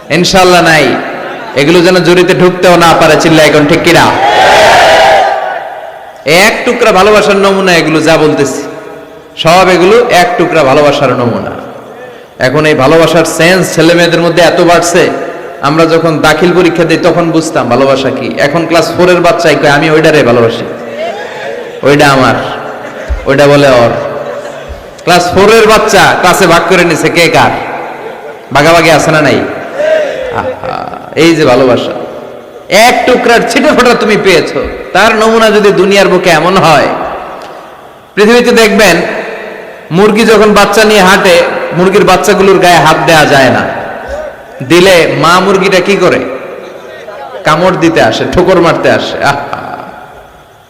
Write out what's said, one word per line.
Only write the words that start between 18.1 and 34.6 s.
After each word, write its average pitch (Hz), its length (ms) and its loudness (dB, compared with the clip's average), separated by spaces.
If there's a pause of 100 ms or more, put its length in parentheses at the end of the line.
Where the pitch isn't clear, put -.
কি। 117 280 -6
এখন 160 280 -2
ক্লাস 160 300 -2
ফোরের 180 240 2
বাচ্চাই 170 340 2
কয়, 143 160 0
"আমি 156 200 0
ওইটারে 156 320 2
ভালোবাসি, 117 420 0 (1160)
ওইটা 147 260 4
আমার, 127 260 2 (920)
ওইটা 139 200 2
বলে 143 220 4
ওর।" 120 220 4 (1120)
ক্লাস 175 320 0
ফোরের 214 340 4
বাচ্চা 185 520 2
ক্লাসে 180 260 2
ভাগ 170 220 2
করে 180 160 2
নিছে 160 240 -2
কে 165 200 0
কার, 131 220 2 (1000)
ভাগাভাগি 160 380 2
আছে 151 200 2
না 156 100 2
নাই? 123 200 0 (960)
আহা, - 480 -8 (320)
এই 165 200 2
যে 147 80 0
ভালোবাসা, 123 480 2 (760)
এক 220 380 2
টুকরার 240 420 2
ছিটে 294 200 0
ফোটা 240 260 2
তুমি 208 300 0
পেয়েছো, 160 400 0 (280)